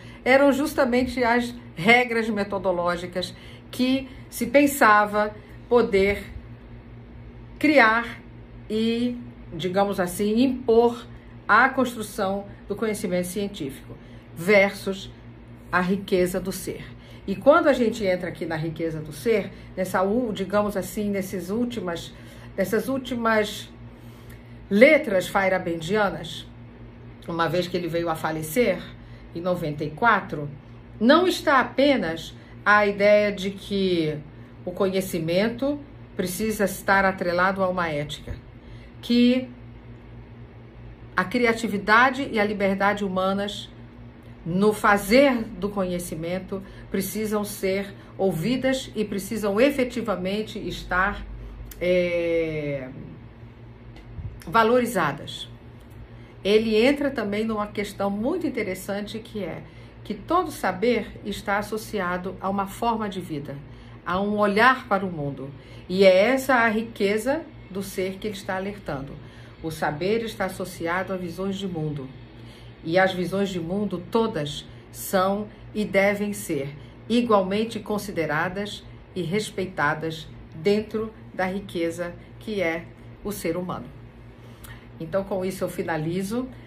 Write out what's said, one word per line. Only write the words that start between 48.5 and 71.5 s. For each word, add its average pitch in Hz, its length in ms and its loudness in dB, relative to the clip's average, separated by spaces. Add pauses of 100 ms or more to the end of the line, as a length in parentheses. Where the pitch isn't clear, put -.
e 214 100 -2
precisam 202 560 -2
efetivamente 214 960 0 (100)
estar, 185 560 -2 (560)
é, 165 1080 0 (1600)
valorizadas. 214 1000 2 (960)
Ele 214 320 4
entra 277 340 4
também 214 340 -2
numa 214 220 -2
questão 202 420 -4
muito 269 380 -2
interessante, 202 720 -6
que 214 240 -8
é 160 200 -8 (420)
que 208 100 -6
todo 330 380 0
saber 208 720 0
está 202 340 -2
associado 190 840 -4
a 190 80 -4
uma 196 180 0
forma 220 420 -2
de 185 120 -6
vida, 147 360 -8 (480)
a 180 160 0
um 208 160 0
olhar 214 500 4
para 196 180 2
o 185 60 -4
mundo. 143 400 -8 (380)
E 190 160 6
é 190 240 8
essa 262 260 2
a 233 140 6
riqueza 220 720 0 (260)
do 190 140 -6
ser 190 360 -4
que 214 100 -6
ele 196 80 -6
está - 180 -6
alertando. 185 600 -6 (460)
O 165 120 -6
saber 175 500 0
está 208 220 -6
associado 185 680 -4
a 185 40 -2
visões 180 400 -4